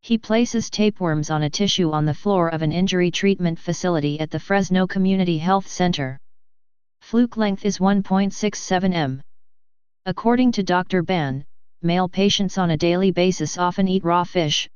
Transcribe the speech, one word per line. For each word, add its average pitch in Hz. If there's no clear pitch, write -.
He 233
places 226
tapeworms 175
on 151
a 151
tissue 185
on 151
the 147
floor 185
of 160
an 151
injury 180
treatment 175
facility 156
at 156
the 160
Fresno 185
Community 190
Health 190
Center. 147
Fluke 233
length 208
is 202
one 196
point 196
six -
seven 185
M. 139
According 240
to 208
Doctor 180
Ban, 147
male 175
patients 196
on 175
a 156
daily 175
basis 175
often 180
eat 185
raw 175
fish 160